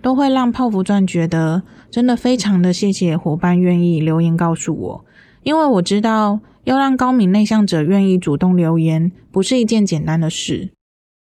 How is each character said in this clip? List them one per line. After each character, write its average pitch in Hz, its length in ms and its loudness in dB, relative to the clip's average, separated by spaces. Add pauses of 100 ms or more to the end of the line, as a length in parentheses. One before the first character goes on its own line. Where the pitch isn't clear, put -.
都 254 120 0
会 277 140 0
让 254 240 0
泡 254 160 -2
芙 190 140 -2
传 196 240 0
觉 170 200 -2
得 165 360 -2 (280)
真 240 160 0
的 247 80 2
非 254 220 0
常 196 240 0
的 180 100 2
谢 196 220 0
谢 170 240 0
伙 151 180 -2
伴 180 240 0
愿 180 240 2
意 170 160 2
留 160 220 0
言 165 160 0
告 165 180 0
诉 160 220 -6
我， - 280 -10 (380)
因 294 140 -2
为 320 80 2
我 233 160 2
知 196 220 -2
道 214 380 0 (240)
要 262 120 0
让 269 180 2
高 254 160 0
敏 208 220 2
内 214 100 4
向 214 240 2
者 165 160 -2
愿 196 240 2
意 185 120 2
主 151 180 -2
动 180 180 2
留 165 240 2
言， 160 320 0 (200)
不 190 120 -2
是 254 160 0
一 233 60 2
件 214 220 2
简 156 180 -4
单 160 160 -2
的 156 80 0
事， - 440 -8 (600)